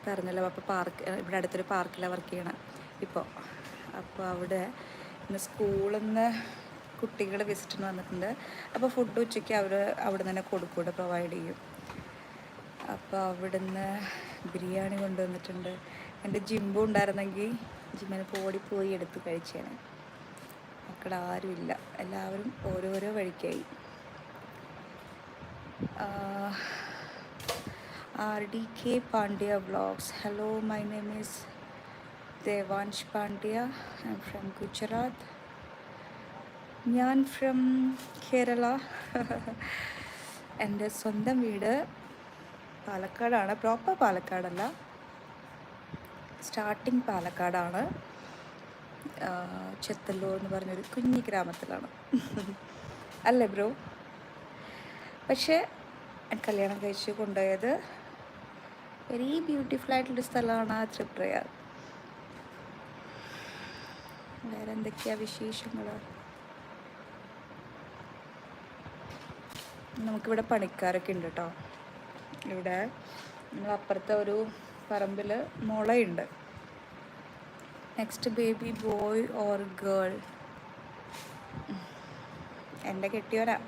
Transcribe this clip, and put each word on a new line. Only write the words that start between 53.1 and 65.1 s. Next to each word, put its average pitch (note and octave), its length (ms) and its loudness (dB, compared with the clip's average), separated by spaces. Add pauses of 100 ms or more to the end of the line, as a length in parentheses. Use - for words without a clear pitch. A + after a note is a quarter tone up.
അല്ലേ A#3+ 260 10
ബ്രോ? G3+ 140 4 (1600)
പക്ഷേ D4 280 8 (920)
കല്യാണം G3+ 340 4
കഴിച്ച് G3+ 280 0 (100)
കൊണ്ടുപോയത് G3 500 4 (1400)
very B3 180 2 (160)
beautiful C#4 500 2
ആയിട്ടുള്ളൊരു B3+ 300 4
സ്ഥലമാണ് A3+ 540 4
ആ - 20 4 (140)
തൃപ്രയാർ. - 500 0 (3000)
വേറെ G#3+ 260 -4
എന്തൊക്കെയാ A3 460 0